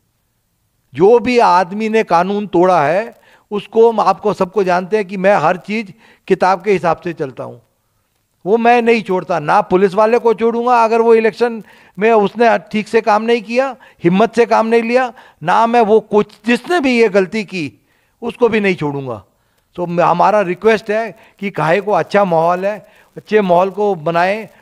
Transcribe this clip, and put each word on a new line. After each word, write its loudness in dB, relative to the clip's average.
जो 4
भी -2
आदमी 0
ने 0
कानून -2
तोड़ा 2
है, -4
उसको 0
हम, -4
आपको 0
सबको -2
जानते -2
हैं -4
कि -12
मैं 2
हर 0
चीज़ -8
किताब 0
के -2
हिसाब 0
से -10
चलता -10
हूँ, -16
वो 0
मैं 2
नहीं 2
छोड़ता। -4
ना 0
पुलिस 2
वाले 2
को 0
छोड़ूंगा 0
अगर 0
वो 4
इलेक्शन -2
में 2
उसने 2
ठीक -6
से 0
काम 0
नहीं 0
किया, -4
हिम्मत 2
से 2
काम 0
नहीं 2
लिया, -2
ना 0
मैं 2
वो 4
कुछ, -2
जिसने 0
भी 2
ये 4
गलती -2
की -10
उसको -2
भी 0
नहीं 0
छोड़ूंगा। -8
तो -8
म-, -2
हमारा 2
रिक्वेस्ट -2
है -6
कि -8
काहे -2
को -4
अच्छा 0
माहौल 0
है, -8
अच्छे -2
माहौल 2
को -4
बनाएं -4